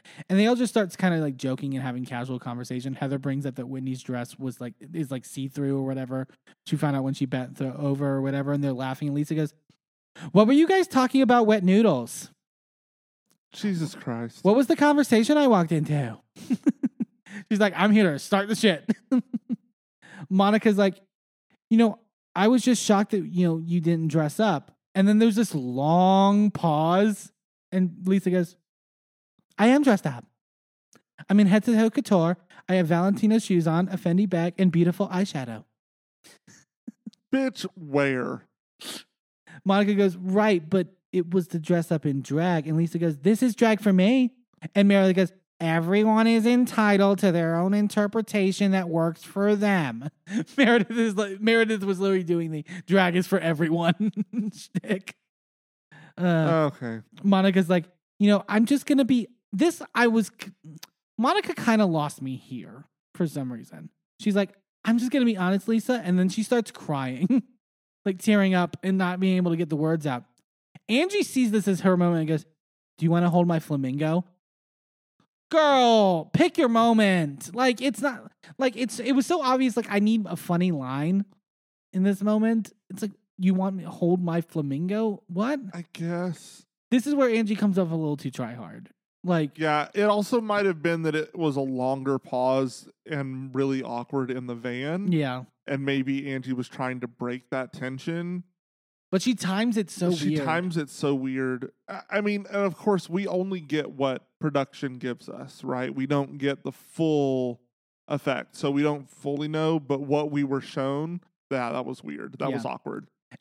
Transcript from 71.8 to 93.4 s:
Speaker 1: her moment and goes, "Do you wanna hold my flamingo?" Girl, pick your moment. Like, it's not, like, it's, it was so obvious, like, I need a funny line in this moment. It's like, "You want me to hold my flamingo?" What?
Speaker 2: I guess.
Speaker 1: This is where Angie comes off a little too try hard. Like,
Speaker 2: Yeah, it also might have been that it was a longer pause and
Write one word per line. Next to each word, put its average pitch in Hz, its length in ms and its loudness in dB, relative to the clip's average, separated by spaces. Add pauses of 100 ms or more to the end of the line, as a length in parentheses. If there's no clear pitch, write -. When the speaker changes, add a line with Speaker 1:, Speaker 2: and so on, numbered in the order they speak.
Speaker 1:
her 185 160 4
moment 175 240 2
and 156 60 -4
goes, 156 180 -2 (520)
"Do 160 80 -2
you 165 60 2
wanna 175 180 2
hold 175 180 2
my 170 120 0
flamingo?" 151 680 -2 (1200)
Girl, 233 840 4
pick 349 240 2
your 285 120 4
moment. 202 840 2
Like, 247 280 0
it's 247 200 -4
not, 269 300 -6 (260)
like, 262 200 -2
it's, 240 220 -6
it 240 140 -2
was 262 120 2
so 349 160 0
obvious, 262 340 0
like, 220 140 -4
I 208 100 0
need 214 300 2
a 170 80 -8
funny 180 340 0
line 151 540 -2 (680)
in 185 100 0
this 196 200 0
moment. 214 480 0 (180)
It's 190 120 -14
like, 208 100 -6 (260)
"You 185 160 2
want 190 220 -2
me 180 80 -10
to 160 60 -12
hold 180 340 0
my 170 180 -2
flamingo?" 175 840 -4
What? 226 320 -4 (140)
Speaker 2:
I 175 200 -14
guess. 175 720 -8 (240)
Speaker 1:
This 240 160 2
is 294 100 -2
where 269 140 2
Angie 220 280 0
comes 202 200 0
off 175 140 0
a 165 40 -4
little 151 220 -2
too 139 140 -8
try 120 220 -8
hard. 113 360 -16 (340)
Like, 165 360 -2
Speaker 2:
Yeah, 151 340 0
it 202 100 0
also 208 380 0
might 208 240 0
have 170 160 -2
been 165 220 -2
that 156 120 0
it 156 220 -6
was 156 180 0
a 139 60 -2
longer 135 560 -2
pause 131 720 -2 (160)
and 135 480 -10